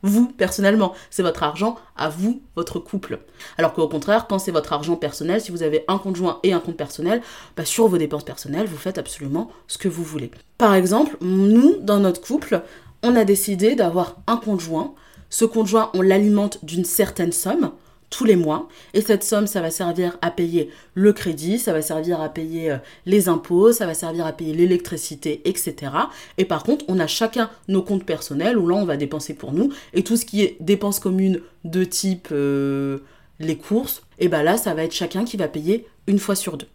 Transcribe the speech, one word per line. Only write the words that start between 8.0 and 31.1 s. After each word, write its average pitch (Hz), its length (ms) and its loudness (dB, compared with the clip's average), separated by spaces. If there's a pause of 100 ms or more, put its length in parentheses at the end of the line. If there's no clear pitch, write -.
personnelles, 143 420 -6
vous 170 100 -8
faites 185 220 -6
absolument 147 500 -6 (200)
ce - 100 -10
que 196 100 -2
vous 170 140 -6
voulez. 151 300 -8 (260)
Par 214 160 6
exemple, 196 460 4
nous, 208 560 6
dans 202 240 2
notre 185 200 2
couple, 233 420 -2 (420)
on 247 100 4
a 226 100 6
décidé 202 520 2
d'avoir 175 400 0 (100)
un 233 120 0
conjoint 170 540 -4 (420)
ce - 100 2
conjoint, 220 500 2
on 190 60 2
l'alimente 202 640 4
d'une 170 200 -2
certaine 220 480 -2
somme 247 400 -2 (360)
tous - 160 -6
les 220 120 8
mois. 165 320 0 (240)
Et 190 80 2
cette 208 240 2
somme, 208 240 0
ça 196 120 -2
va 160 120 -2
servir 175 500 -2
à 170 80 -2
payer 170 400 -2 (240)
le 202 180 6
crédit, 175 460 -2
ça 220 140 -2
va 156 100 0
servir 160 380 -2
à 156 80 -6
payer, 160 420 -6
euh, 139 60 -2 (280)
les 185 240 4
impôts, 175 440 4
ça 226 120 0
va 170 100 -4
servir 165 320 -4
à 156 60 -6
payer 156 220 -6
l'électricité, 170 920 0
et 190 120 0
cetera. 151 540 -4 (280)
Et 185 60 4
par 165 180 -4
contre, 285 240 0
on 185 140 0
a 160 80 0
chacun 226 420 -2 (160)
nos 190 160 2
comptes 190 220 -2
personnels 165 520 -2
où 175 120 2
là, 180 80 4
on 208 80 0
va 160 120 0
dépenser 147 380 -6
pour 147 180 -2
nous. 240 200 2 (200)
Et 175 120 2
tout 226 120 0
ce 233 80 0
qui 208 180 0
est 190 180 0
dépenses 196 400 0
communes 190 400 2 (240)